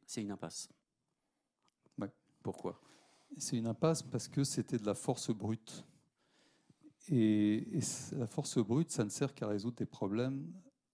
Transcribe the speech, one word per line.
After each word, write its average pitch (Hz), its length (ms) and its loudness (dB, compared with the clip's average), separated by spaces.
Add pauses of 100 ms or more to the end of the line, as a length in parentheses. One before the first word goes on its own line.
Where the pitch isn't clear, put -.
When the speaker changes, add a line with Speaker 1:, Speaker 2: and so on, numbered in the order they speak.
Speaker 1:
c'est - 160 -6
une 101 100 -4
impasse. - 360 -8 (1300)
Speaker 2:
Ouais. 98 120 -4 (320)
Speaker 1:
Pourquoi ? - 380 -6 (560)
Speaker 2:
C'est 143 200 -2
une 117 120 0
impasse 160 340 2
parce - 240 -4
que - 160 0
c'était 123 360 0
de 104 80 -4
la 101 80 2
force - 360 -2
brute. 107 540 -4 (1200)
Et, 107 680 6
et 147 40 2
c-, - 360 -4
la 123 100 -2
force - 320 -2
brute, 120 320 4
ça 117 140 2
ne 104 40 -2
sert 131 260 -2
qu'à 117 120 -4
résoudre 104 300 -2
des 104 100 -2
problèmes 131 680 -2 (420)